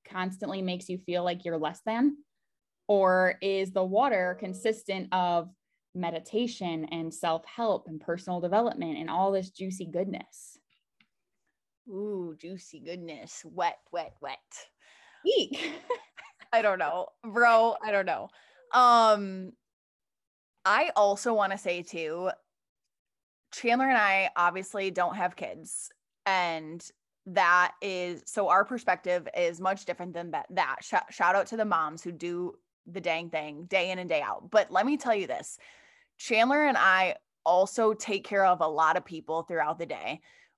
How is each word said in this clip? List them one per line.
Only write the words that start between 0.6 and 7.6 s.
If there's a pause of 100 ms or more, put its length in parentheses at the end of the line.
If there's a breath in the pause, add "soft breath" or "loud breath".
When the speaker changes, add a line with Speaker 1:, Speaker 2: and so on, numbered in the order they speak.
Speaker 1:
makes
you
feel
like
you're
less
than? (720)
Or
is
the
water
consistent
of (440)
meditation
and
self-help